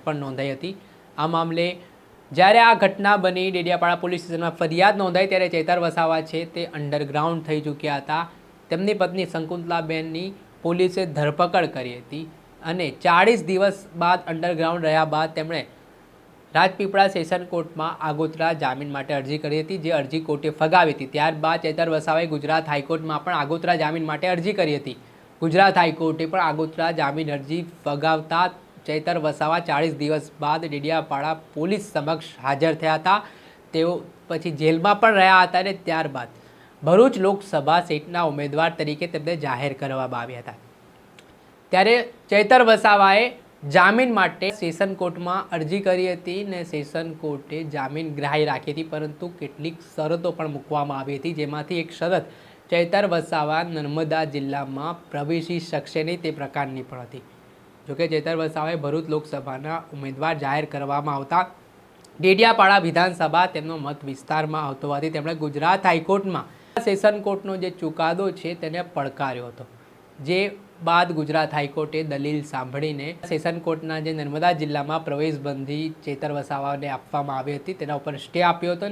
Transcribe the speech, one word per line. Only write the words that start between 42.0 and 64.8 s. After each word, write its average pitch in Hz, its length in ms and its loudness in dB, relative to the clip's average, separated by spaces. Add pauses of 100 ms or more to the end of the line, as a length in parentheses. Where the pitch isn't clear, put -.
ચેતર 208 280 8 (100)
વસાવાએ 208 520 6 (500)
જામીન 214 400 6
માટે 185 340 0 (120)
સેશન 180 400 -2
કોર્ટમાં 175 560 -4
અરજી 160 260 -2
કરી 185 300 2
હતી 175 400 -8
ને 180 80 -6 (100)
સેશન 160 480 -6
કોર્ટે 147 400 -8 (160)
જામીન 147 400 -6
ગ્રાહ્ય 147 340 0
રાખી 139 260 -4
હતી, 160 120 -6
પરંતુ 151 420 -8 (120)
કેટલીક 151 360 -10 (120)
શરતો 165 500 -2
પણ 160 160 -4
મૂકવામાં 143 480 -4
આવી 139 180 -6
હતી, 170 200 -6
જેમાંથી 147 420 -4
એક 165 160 -8
શરત 170 280 0 (460)
ચેતર 175 400 2
વસાવા 160 540 0
નર્મદા 156 560 -2 (140)
જિલ્લામાં 139 760 -6
પ્રવેશી 165 480 -4
શકશે 156 480 -6
નહીં 170 160 -6
તે 156 160 -4
પ્રકારની 131 480 -6
પણ 127 160 -14
હતી. 120 180 -18 (600)
જોકે 143 240 -4
ચેતર 160 320 -2
વસાવાએ 156 460 -4
ભરૂચ 156 280 -2
લોકસભાના 143 640 -6 (200)
ઉમેદવાર 139 360 -4 (120)
જાહેર 147 280 0
કરવામાં 143 440 -2
આવતા 170 260 0 (760)
ડેડિયાપાડા 196 680 6
વિધાનસભા 170 640 2
તેમનો 160 240 -6
મત 143 320 -8
વિસ્તારમાં 156 560 -4
આવતો 139 220 -8